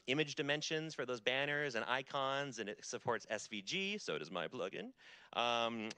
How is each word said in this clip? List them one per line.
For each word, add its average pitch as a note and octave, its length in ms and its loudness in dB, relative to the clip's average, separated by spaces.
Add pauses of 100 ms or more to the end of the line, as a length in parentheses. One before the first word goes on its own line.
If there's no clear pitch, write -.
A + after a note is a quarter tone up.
image C#3+ 280 4
dimensions D3+ 580 0
for C#3 120 -2
those B2 160 0
banners C#3+ 540 2
and A2+ 120 0
icons, C3+ 680 0
and G#2+ 120 -2
it - 140 -8
supports A#2 460 -2
S G#2+ 180 -2
V G#2+ 140 -6
G, F#3+ 380 -2
so D#2+ 180 -2
does D2+ 120 -6
my D#2+ 180 -2
plugin, A2 440 -4 (440)
um, A#2 640 2